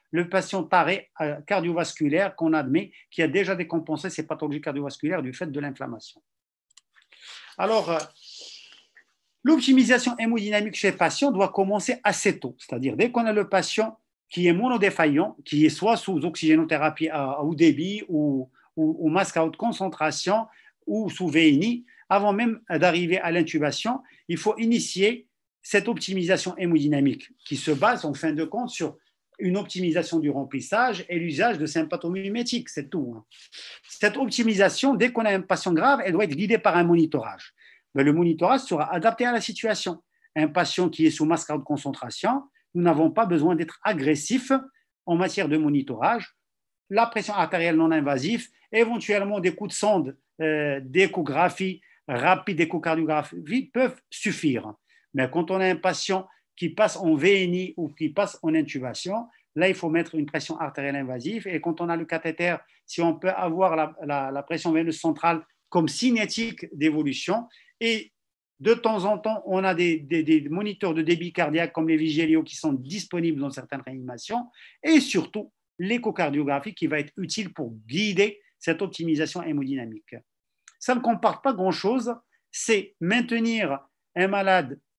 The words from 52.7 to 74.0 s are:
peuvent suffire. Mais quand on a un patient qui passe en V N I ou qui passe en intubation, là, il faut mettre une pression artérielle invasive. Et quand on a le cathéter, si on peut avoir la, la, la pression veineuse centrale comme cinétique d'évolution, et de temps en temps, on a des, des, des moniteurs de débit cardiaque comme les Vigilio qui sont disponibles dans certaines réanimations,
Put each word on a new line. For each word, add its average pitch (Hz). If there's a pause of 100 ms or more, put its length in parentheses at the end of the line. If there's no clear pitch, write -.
peuvent 247 (120)
suffire. 139 (400)
Mais 131
quand 165
on 190
a 190
un 180
patient 190 (280)
qui 170
passe 202
en 165
V 185
N 175
I 185
ou 160
qui 156
passe 190
en 160
intubation, 151 (300)
là, 180
il 185
faut 170
mettre 165
une 151
pression 156
artérielle 139
invasive. 139
Et 170
quand 165
on 170
a 170
le 165
cathéter, 165 (280)
si -
on 170
peut 180
avoir 180
la, 156
la, 143
la 139
pression 165
veineuse 160
centrale 165 (260)
comme 165
cinétique 220 (100)
d'évolution, 156 (320)
et 226 (480)
de 202
temps 220
en 208
temps, 220
on 190
a 190
des, 170
des, 151
des 147
moniteurs 190
de 160
débit 170
cardiaque 165
comme 160
les 160
Vigilio 160
qui -
sont 151
disponibles 165
dans 139
certaines 131
réanimations, 131 (340)